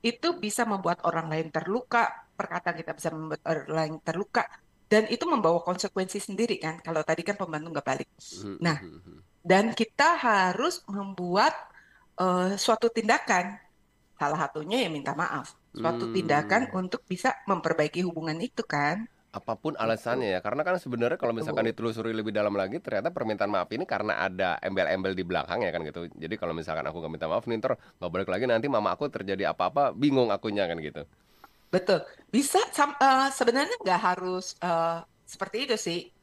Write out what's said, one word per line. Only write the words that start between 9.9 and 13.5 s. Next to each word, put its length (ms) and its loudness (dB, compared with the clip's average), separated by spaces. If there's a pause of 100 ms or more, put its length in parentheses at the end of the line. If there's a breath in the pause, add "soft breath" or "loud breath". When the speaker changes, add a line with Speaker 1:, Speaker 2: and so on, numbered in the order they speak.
Speaker 1:
harus 680 2
membuat, 680 0 (640 soft breath)
eh, 400 2
suatu 320 2
tindakan, 640 2 (640)